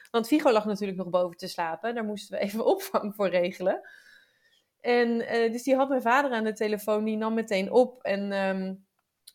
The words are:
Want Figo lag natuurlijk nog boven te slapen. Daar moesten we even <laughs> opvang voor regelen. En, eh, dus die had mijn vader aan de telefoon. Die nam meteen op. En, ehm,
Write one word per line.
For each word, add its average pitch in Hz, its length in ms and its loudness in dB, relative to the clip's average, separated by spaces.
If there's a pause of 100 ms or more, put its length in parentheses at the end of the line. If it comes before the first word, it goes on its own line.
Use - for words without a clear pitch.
(120)
Want 226 160 0
Figo 302 240 4
lag 214 140 4
natuurlijk 202 320 -4
nog 180 120 -6
boven 180 280 0
te 190 100 -10
slapen. 170 480 -6
Daar 226 100 -4
moesten 208 320 -8
we - 60 -2
even 208 260 -2
<laughs> 339 60 6
opvang 208 400 -4
voor 196 140 0
regelen. 180 600 -2 (920)
En, 233 460 2
eh, 233 240 2
dus 240 120 -6
die 262 120 4
had 262 140 4
mijn 262 120 0
vader 254 300 2
aan 220 120 -2
de 220 100 0
telefoon. 214 500 -2
Die 220 140 -2
nam 220 160 -2
meteen 220 380 -2
op. - 320 4
En, 202 280 -4
ehm, 190 420 -2 (600)